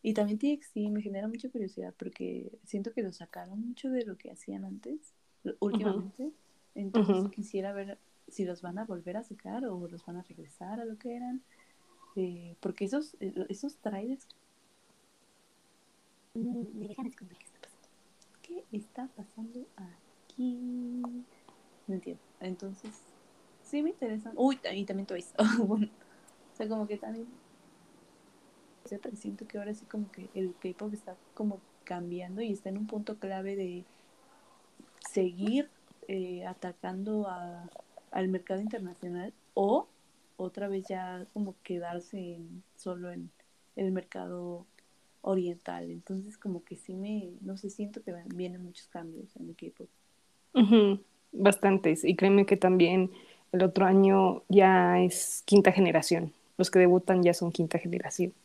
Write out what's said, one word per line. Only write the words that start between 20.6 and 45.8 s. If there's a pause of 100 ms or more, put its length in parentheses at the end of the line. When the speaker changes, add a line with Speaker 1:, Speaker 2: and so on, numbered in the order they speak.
Speaker 1:
No
entiendo. (180)
Entonces, (720)
sí
me
interesan.
Uy,
ta-,
y
también
Twice.
<laughs>
Bueno, (680)
o
sea,
como
que
también, (1600)
etcétera.
Siento
que
ahora
sí
como
que
el
K-pop
está (180)
como (240)
cambiando
y
está
en
un
punto
clave
de (1300)
seguir, (380)
eh,
atacando
a, (420)
al
mercado
internacional (200)
o (500)
otra
vez
ya
como
quedarse (180)
en, (120)
solo
en (460)
el
mercado (560)
oriental.